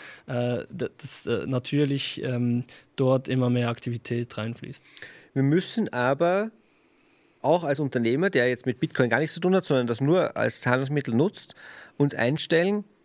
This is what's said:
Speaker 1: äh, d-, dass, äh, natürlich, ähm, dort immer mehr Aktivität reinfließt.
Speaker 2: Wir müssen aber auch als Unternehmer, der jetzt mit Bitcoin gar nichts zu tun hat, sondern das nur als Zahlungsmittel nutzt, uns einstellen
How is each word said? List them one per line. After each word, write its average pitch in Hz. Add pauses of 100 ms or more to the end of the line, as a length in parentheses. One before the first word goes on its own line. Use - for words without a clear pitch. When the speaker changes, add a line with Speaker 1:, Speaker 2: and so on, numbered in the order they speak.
(280)
Speaker 1:
äh, 123
d-, -
dass, -
äh, 113
natürlich, 139
ähm, 120 (320)
dort 131
immer 127
mehr 120
Aktivität 120
reinfließt. - (500)
Speaker 2:
Wir 135
müssen 175
aber 170 (880)
auch 165
als 143
Unternehmer, 135
der 123
jetzt 127
mit 123
Bitcoin 131
gar 113
nichts 156
zu 170
tun 180
hat, 185
sondern 127
das 117
nur 160
als 117
Zahlungsmittel 131
nutzt, 165 (420)
uns 143
einstellen 170 (220)